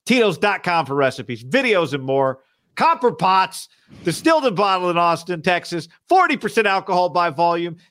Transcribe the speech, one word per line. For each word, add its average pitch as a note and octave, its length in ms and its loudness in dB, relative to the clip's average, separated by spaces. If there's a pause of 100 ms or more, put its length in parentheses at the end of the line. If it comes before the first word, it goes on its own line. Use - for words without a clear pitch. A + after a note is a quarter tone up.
Tito's A3 320 2
dot G3+ 260 -2
com E3+ 220 0
for C3+ 100 -6
recipes, B2+ 480 -2
videos, F3 520 0
and C#3 80 -6
more. C3 380 0 (340)
Copper D#4 360 2
Pots, F#3+ 580 0 (360)
distilled D4+ 400 2
and A#3+ 100 0
bottled F#3 360 0
in E3+ 80 0
Austin, E3+ 420 0
Texas. F3 480 -4 (220)
Forty E4+ 260 4
percent G#3+ 300 -2
alcohol F#3+ 420 0
by E3+ 220 0
volume, E3+ 460 -2 (140)